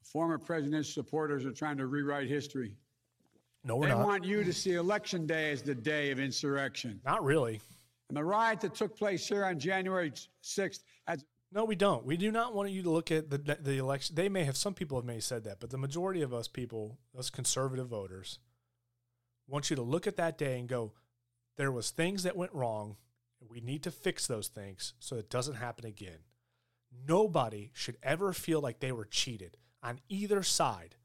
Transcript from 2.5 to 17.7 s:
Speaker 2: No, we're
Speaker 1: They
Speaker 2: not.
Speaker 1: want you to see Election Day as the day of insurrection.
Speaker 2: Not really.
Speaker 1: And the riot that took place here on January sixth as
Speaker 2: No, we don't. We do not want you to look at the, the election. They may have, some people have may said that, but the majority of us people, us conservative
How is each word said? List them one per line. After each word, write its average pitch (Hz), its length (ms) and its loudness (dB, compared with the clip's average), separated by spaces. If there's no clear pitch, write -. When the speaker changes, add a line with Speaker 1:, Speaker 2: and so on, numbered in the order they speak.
Speaker 2:
No, 117 140 0
we're 147 100 4
Speaker 1:
They 135 60 6
Speaker 2:
not. 117 120 6
Speaker 1:
want 202 180 2
you 202 200 2
to 175 100 2
see 185 200 0
Election 180 520 0
Day 156 260 2
as 131 100 -2
the 135 140 0
day 143 360 0
of 131 80 0
insurrection. 135 840 -2
Speaker 2:
Not 180 180 2
really. 131 360 4
Speaker 1:
And 139 80 -4
the 147 60 0
riot 220 380 4
that 190 140 -2
took 220 200 0
place 196 320 0
here 202 160 2
on 185 140 2
January 180 560 2
sixth - 420 -2
as 165 180 -4
Speaker 2:
No, 214 140 2
we 220 100 2
don't. 165 300 4
We 147 100 2
do 202 160 2
not 233 220 2
want 202 160 0
you 190 140 -4
to 170 80 2
look 165 200 2
at 156 180 2
the, 143 300 0
the 139 180 0
election. 135 380 0
They 185 140 4
may 190 140 2
have, 135 120 2
some 202 180 0
people 143 240 -2
have 117 80 0
may 117 140 -4
said 113 260 -2
that, 101 140 -8
but 117 100 -10
the 131 80 -4
majority 165 440 0
of 131 120 0
us 117 140 -2
people, 117 500 -6
us 131 120 -4
conservative 131 580 0